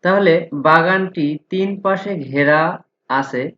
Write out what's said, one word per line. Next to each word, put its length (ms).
তাহলে 300
বাগানটি 580
তিন 200
পাশে 300
ঘেরা 320
আছে 340